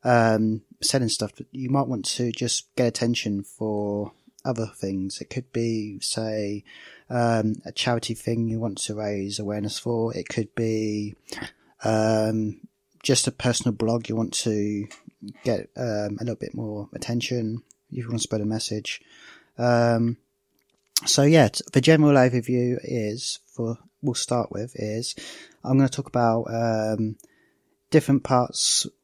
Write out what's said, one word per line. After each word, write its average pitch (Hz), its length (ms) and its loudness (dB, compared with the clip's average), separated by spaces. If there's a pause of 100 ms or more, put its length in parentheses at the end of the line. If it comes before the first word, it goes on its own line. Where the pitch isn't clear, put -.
um, 110 580 4 (200)
selling 127 260 2
stuff. 107 240 -4 (220)
You 127 160 -6
might 139 180 2
want 117 160 -4 (140)
to 120 160 -2
just - 420 -4
get 123 120 4
attention 117 560 -2
for 104 680 -4 (320)
other 117 320 -4
things. 95 460 -6
It - 80 -12
could - 240 -8
be, 110 480 -4
say, 107 640 -4 (440)
um, 117 460 2 (100)
a - 60 -12
charity 117 420 -2
thing 113 360 -2
you 113 100 -2
want 107 200 -6
to - 160 -6
raise 104 440 -4
awareness 104 400 -4
for. 117 340 -2
It - 140 -8
could - 260 -4
be, 110 600 -2 (680)
um, 110 760 2 (420)
just - 260 4
a - 40 -2
personal - 420 0
blog 113 360 -2
you 113 80 -2
want 110 160 -2
to 104 540 -2 (560)
get, 113 340 0
um, 104 420 -2
a 113 40 -6
little 117 120 -4
bit - 180 -10
more 107 400 -8
attention. 117 680 -4 (260)
You 123 180 -6
want 117 120 -2
to - 40 -2
spread 110 180 -2
a 104 40 -2
message. 107 560 -4 (560)
Um, 117 600 4 (880)
so - 180 4
yeah, 147 240 8
t-, - 160 -2 (100)
the 135 80 6
general 151 340 8
overview 123 680 4
is 113 640 -4
for, 113 300 -4 (260)
we'll 127 100 0
start - 380 -2
with 110 240 -8
is 110 400 -6 (480)
I'm 131 140 2
gonna 135 120 6
talk - 180 -6
about, 117 360 2
um, 110 720 0 (720)
different 139 340 4
parts - 640 2 (180)